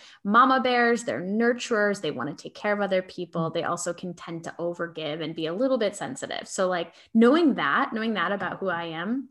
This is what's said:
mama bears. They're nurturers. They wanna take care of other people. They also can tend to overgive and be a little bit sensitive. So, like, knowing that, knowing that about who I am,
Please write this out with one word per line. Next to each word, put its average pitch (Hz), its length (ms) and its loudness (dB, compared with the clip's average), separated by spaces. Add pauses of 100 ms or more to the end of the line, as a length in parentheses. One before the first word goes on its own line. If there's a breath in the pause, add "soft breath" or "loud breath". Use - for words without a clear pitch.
(220 loud breath)
mama 254 380 6
bears. 240 420 4
They're 120 180 -4
nurturers. 208 800 0
They 151 120 -2
wanna 143 220 -6
take - 200 -14
care 208 180 -2
of 208 80 0
other 190 220 2
people. 170 480 -4
They 165 140 -2
also 175 280 -2
can 175 220 -8
tend 170 300 -12
to - 160 -10
overgive 165 600 -6
and 160 140 -6
be 165 120 -4
a 160 60 -4
little 262 260 2
bit 208 180 -2
sensitive. - 500 -8
So, 185 220 0
like, 175 260 -4 (180 loud breath)
knowing 247 440 6
that, 175 360 0
knowing 220 220 -2
that 175 160 -2
about 190 280 -4
who 190 100 -4
I 170 160 -2
am, 175 460 -4